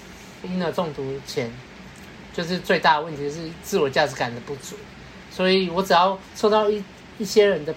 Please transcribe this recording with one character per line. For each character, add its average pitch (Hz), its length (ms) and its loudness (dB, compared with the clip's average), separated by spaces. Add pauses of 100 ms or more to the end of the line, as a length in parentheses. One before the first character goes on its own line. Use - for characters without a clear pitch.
(440)
婴 185 220 -4
儿 156 60 -2
中 165 220 -4
毒 135 340 -8
前， 117 240 -4 (840)
就 175 80 -6
是 175 180 -4
最 180 200 2
大 165 160 6
的 147 60 0
问 160 160 -8
题 143 120 -4
是 156 100 -8 (240)
自 196 140 -2
我 147 120 4
价 147 180 2
值 135 80 -8
感 123 180 -4
的 120 120 -10
不 143 100 -10
足。 - 220 -14 (520)
所 185 200 0
以 190 200 2
我 175 140 -2
只 185 80 0
要 185 260 4 (200)
受 214 120 2
到 214 200 4
一， 208 120 0 (360)
一 220 80 -6
些 208 200 6
人 170 200 2
的 156 120 -6